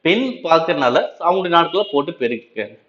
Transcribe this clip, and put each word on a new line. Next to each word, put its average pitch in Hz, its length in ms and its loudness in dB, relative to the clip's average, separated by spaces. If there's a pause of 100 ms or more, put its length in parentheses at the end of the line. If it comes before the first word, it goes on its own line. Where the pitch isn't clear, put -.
பெண் 208 200 2 (200)
பார்க்கறனால 160 520 2 (280)
அவங்களுடைய 180 300 0
நாட்களை 170 360 2
போட்டு 143 300 -2
பெருக்குங்க. 113 440 -6 (240)